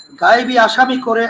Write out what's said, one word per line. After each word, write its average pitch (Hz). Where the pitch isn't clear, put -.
গায়েবী 233
আসামি 247
করে 226